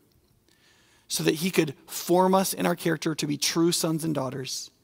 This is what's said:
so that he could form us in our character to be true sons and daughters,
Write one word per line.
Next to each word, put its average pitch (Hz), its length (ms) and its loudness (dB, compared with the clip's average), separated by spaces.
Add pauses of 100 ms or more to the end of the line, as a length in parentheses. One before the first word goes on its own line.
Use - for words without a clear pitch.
(1080)
so - 140 -6
that 160 140 2
he 175 160 -2
could 156 240 2 (100)
form 185 480 2
us 190 200 2
in - 120 -4
our 175 120 0
character 160 360 -2
to 151 140 -4
be 147 100 -2
true 170 340 2
sons 160 320 0
and 156 120 0
daughters, 131 560 -6 (120)